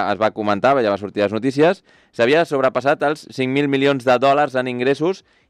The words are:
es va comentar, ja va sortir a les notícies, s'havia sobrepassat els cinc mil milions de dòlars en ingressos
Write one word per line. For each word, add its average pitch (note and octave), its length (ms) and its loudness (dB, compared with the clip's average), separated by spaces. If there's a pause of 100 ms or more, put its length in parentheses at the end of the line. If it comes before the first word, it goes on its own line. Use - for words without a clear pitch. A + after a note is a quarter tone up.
es G2 120 -2
va G#2+ 140 0
comentar, G#2 480 0
ja G#2+ 80 0
va G2 80 -2
sortir G2+ 240 -6
a G2+ 80 2
les A2 80 -4
notícies, C#3 460 0 (320)
s'havia C#3+ 280 2
sobrepassat C3+ 600 0
els D3+ 240 -4
cinc C3 240 -4
mil C#3+ 160 0
milions C#3 340 0
de B2 140 4
dòlars C#3 400 2
en B2+ 80 -2
ingressos C#3 560 -2 (280)